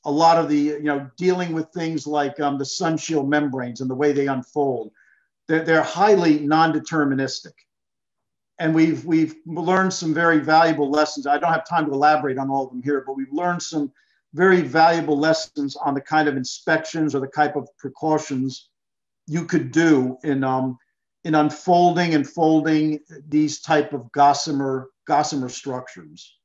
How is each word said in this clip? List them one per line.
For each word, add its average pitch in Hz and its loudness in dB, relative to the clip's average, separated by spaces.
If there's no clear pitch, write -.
A 151 -6
lot 165 4
of 151 0
the, 147 0
you 147 -2
know, 139 -4
dealing 180 0
with 160 -6
things 165 -6
like, 147 -2
um, 143 -2
the 135 -4
sun 160 -4
shield 151 -2
membranes 131 -2
and 127 -6
the 131 -4
way 147 2
they 139 0
unfold, 127 -4
they're, 160 0
they're 160 2
highly 175 4
non-deterministic. 147 0
And 160 -2
we've, 156 2
we've 160 0
learned 180 0
some 160 -4
very 165 2
valuable 151 2
lessons. 151 -2
I 143 2
don't 170 0
have 160 -4
time 165 0
to 143 -4
elaborate 143 2
on 135 -6
all 135 -2
of 123 -12
them 123 -12
here, 139 -2
but 135 -8
we've 135 -8
learned 175 -2
some 147 -6
very 180 4
valuable 156 2
lessons 151 -2
on 143 -4
the 135 -4
kind 156 0
of 135 -2
inspections 156 -4
or 139 0
the 135 -6
type 147 -2
of 123 -6
precautions 143 -4
you 165 -4
could 131 -2
do 139 4
in, 135 -2
um, 131 -2
in 156 -2
unfolding 170 2
and 139 0
folding 156 2
these 151 0
type 147 0
of 123 -10
gossamer, 139 0
gossamer 147 -2
structures. 127 -14